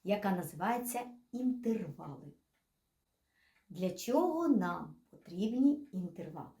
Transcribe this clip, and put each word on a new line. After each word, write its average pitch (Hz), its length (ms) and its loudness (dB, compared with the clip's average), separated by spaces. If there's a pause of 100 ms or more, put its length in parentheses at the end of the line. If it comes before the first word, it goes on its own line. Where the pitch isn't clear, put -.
яка 202 280 0
називається 196 680 -2 (320)
"Інтервали". 185 1000 -2 (1400)
Для 180 200 -2
чого 320 580 2
нам 180 480 2 (140)
потрібні 240 840 2
інтервали? 170 580 -6 (120)